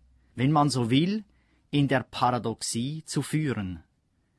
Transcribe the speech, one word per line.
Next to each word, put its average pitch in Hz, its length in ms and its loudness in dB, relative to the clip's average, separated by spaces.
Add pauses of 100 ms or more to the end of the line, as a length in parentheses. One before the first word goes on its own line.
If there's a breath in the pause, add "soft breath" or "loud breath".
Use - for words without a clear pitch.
(360)
wenn 131 160 2
man 147 180 4
so 123 200 0
will, 180 360 2 (440)
in 143 200 2
der 127 140 2
Paradoxie 123 1000 -2
zu - 160 -2
führen. 110 640 -4 (560)